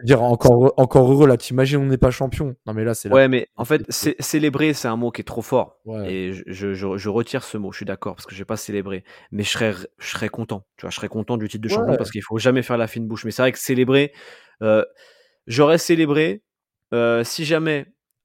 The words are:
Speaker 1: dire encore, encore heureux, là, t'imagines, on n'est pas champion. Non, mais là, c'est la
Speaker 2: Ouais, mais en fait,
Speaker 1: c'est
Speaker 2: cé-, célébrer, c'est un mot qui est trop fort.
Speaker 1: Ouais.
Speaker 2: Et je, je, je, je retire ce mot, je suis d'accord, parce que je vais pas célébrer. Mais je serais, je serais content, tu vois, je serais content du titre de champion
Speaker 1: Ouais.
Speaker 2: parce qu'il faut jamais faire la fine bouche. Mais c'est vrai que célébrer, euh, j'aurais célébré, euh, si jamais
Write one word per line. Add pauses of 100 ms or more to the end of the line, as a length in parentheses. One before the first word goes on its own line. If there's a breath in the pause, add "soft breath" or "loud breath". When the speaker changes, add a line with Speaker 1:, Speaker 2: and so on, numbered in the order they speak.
Speaker 1:
dire
encore,
encore
heureux,
là,
t'imagines,
on
n'est
pas
champion. (120)
Non,
mais
là,
c'est
la
Speaker 2:
Ouais,
mais
en
fait,
Speaker 1:
c'est
Speaker 2:
cé-,
célébrer,
c'est
un
mot
qui
est
trop
fort.
Speaker 1:
Ouais.
Speaker 2:
Et
je,
je,
je,
je
retire
ce
mot,
je
suis
d'accord,
parce
que
je
vais
pas
célébrer. (300 loud breath)
Mais
je
serais,
je
serais
content, (100)
tu
vois,
je
serais
content
du
titre
de
champion
Speaker 1:
Ouais.
Speaker 2:
parce
qu'il
faut
jamais
faire
la
fine
bouche.
Mais
c'est
vrai
que
célébrer, (480 loud breath)
euh, (640 soft breath)
j'aurais
célébré, (500)
euh,
si
jamais (300)